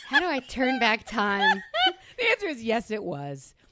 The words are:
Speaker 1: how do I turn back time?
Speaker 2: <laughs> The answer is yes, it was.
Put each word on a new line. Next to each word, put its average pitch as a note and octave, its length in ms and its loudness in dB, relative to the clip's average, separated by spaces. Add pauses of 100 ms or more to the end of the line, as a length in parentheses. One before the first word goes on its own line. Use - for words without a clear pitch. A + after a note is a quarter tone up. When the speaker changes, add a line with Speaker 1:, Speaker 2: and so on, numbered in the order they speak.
Speaker 1:
how C#4 120 2
do E4+ 80 2
I C#4+ 120 0
turn B3+ 400 -2
back A3+ 260 2
time? G#3 640 2
Speaker 2:
<laughs> - 40 -16 (460)
The A#4 120 2
answer G4+ 180 0
is B3+ 160 -4
yes, A3 280 0
it G#3 120 -4
was. C#3+ 520 -8 (160)